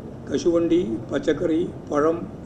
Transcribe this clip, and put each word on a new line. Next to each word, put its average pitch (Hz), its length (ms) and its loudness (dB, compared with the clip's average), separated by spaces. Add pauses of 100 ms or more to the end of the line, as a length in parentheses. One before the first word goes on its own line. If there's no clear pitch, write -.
(300)
കശുവണ്ടി, 170 540 2 (260)
പച്ചക്കറി, 156 540 2 (260)
പഴം, 160 300 2 (260)